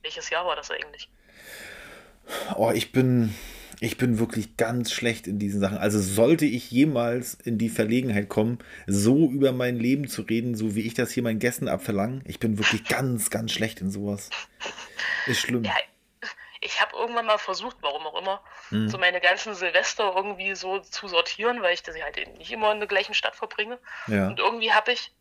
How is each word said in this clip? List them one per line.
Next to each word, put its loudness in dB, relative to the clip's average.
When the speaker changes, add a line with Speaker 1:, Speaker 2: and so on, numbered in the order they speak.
Speaker 1:
welches -10
Jahr -2
war 0
das -10
eigentlich? -10
Speaker 2:
Oh, 4
ich 0
bin, 4
ich -2
bin 2
wirklich -2
ganz 0
schlecht -2
in -4
diesen 0
Sachen. 2
Also 4
sollte 6
ich 0
jemals 2
in -2
die 2
Verlegenheit 2
kommen, 2
so 6
über 4
mein 0
Leben 2
zu -6
reden, 0
so -2
wie 2
ich -4
das 0
hier 0
meinen 0
Gästen 0
abverlange, -2
ich -12
bin 2
wirklich 0
ganz, 0
ganz -4
schlecht -2
in -2
sowas. -6
Ist 0
schlimm. 0
Speaker 1:
Ja, -2
ich -6
hab 0
irgendwann -2
mal 4
versucht, -6
warum -4
auch -6
immer, -4
Speaker 2:
Hm. 0
Speaker 1:
so -2
meine 2
ganzen 0
Silvester 0
irgendwie -4
so -4
zu -12
sortieren, 0
weil 4
ich -4
das -12
halt -8
eben -8
nicht -14
immer 2
in 0
der -4
gleichen -2
Stadt -2
verbringe. -6
Speaker 2:
Ja. 2
Speaker 1:
Und -4
irgendwie 2
hab 4
ich -2